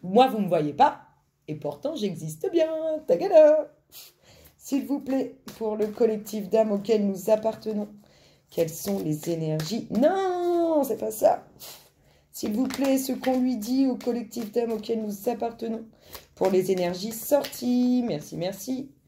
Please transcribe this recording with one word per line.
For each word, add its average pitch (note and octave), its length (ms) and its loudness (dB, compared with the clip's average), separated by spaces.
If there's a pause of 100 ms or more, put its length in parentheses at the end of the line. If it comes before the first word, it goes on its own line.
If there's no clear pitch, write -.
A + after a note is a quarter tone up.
Moi, G#3 240 6
vous A3 120 -2
me F#3+ 80 0
voyez D3+ 260 0
pas, - 280 2 (460)
et D#3 80 -8
pourtant, D3+ 400 -8
j'existe E3+ 560 -6
bien. E4 180 2 (380)
Tagada! D#4 640 6 (840)
S'il C4 280 -4
vous C#4 140 -4
plaît, C4 360 -4 (220)
pour G#3+ 180 -4
le G#3+ 120 0
collectif G#3+ 640 -2
d'âme A3 220 2
auquel G3+ 360 0
nous F#3+ 220 -4
appartenons, G#3+ 580 -2 (600)
quelles E3 200 0
sont G3 300 -6
les D#3 300 -4
énergies? D#3+ 600 -4
Non, F4 920 2
c'est C4 140 -2
pas A3 140 -4
ça. - 340 2 (840)
S'il A3 220 -6
vous B3+ 140 0
plaît, C4+ 300 0
ce C4+ 140 -2
qu'on C4 280 0
lui B3+ 180 0
dit B3+ 300 0
au B3 80 0
collectif A#3 560 -6
d'âme A#3 200 -2
auquel A3 300 -4
nous G#3 280 -6
appartenons, A3+ 560 -6 (500)
pour F#3 140 0
les F#3 220 2
énergies F3+ 400 -2
sorties. B3 960 0
Merci, D3+ 300 -6
merci. G3 540 -6 (160)